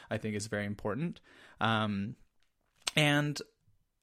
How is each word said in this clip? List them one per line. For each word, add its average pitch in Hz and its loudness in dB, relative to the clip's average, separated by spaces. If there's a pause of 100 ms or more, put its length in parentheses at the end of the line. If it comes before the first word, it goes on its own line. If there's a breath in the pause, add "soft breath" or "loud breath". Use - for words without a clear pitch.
I 110 -2
think 107 -4
is 104 -4
very 104 -2
important. 107 -4 (400 loud breath)
Um, 107 0 (800)
and 147 4 (600)